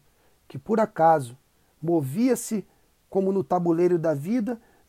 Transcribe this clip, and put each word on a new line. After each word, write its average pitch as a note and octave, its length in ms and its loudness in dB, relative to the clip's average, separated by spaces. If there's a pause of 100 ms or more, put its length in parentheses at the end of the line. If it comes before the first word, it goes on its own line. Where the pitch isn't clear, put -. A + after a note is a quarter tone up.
(480)
que, - 100 -14
por G#3+ 220 -2
acaso, D#3+ 580 2 (440)
movia-se F3+ 840 -2 (440)
como F#3+ 220 0
no F#3+ 120 0
tabuleiro F3 560 2
da D#3+ 140 0
vida, G#3+ 460 -4 (300)